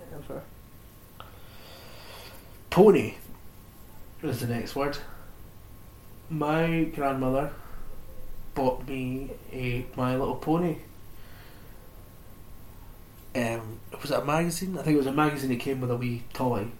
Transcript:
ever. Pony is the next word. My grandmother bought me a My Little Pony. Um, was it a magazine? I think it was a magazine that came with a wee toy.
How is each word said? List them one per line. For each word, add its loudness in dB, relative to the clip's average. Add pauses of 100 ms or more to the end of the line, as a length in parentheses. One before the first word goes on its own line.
(140)
ever. -8 (2250)
Pony 10 (1080)
is 0
the 0
next 0
word. 2 (1300)
My 4 (100)
grandmother 4 (1040)
bought 2
me -2 (200)
a -2 (100)
My 4
Little 2
Pony. 4 (2500)
Um, 0 (200)
was -4
it 4
a -2
magazine? 2
I -4
think 8
it 10
was 6
a 2
magazine 4
that 2
came 0
with 0
a 2
wee 0 (100)
toy. 2 (120)